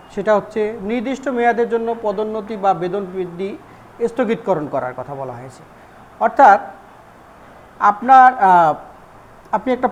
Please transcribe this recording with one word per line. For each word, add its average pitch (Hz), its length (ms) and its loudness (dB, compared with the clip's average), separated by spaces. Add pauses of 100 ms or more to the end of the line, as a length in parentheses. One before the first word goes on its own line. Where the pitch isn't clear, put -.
(140)
সেটা 208 220 0
হচ্ছে 214 440 -4
নির্দিষ্ট 240 480 -6
মেয়াদের 240 400 0
জন্য 226 340 -4
পদোন্নতি 214 540 -6
বা 190 180 0
বেতন 180 300 -6
বৃদ্ধি 185 540 -10 (500)
স্থগিতকরণ 196 600 -4
করার 127 280 -6
কথা 131 180 -12
বলা 135 180 -10
হয়েছে। 123 300 -18 (580)
অর্থাৎ 214 400 6 (1160)
আপনার, 254 600 4
আহ, 175 360 4 (760)
আপনি 180 200 -2
একটা 247 200 -2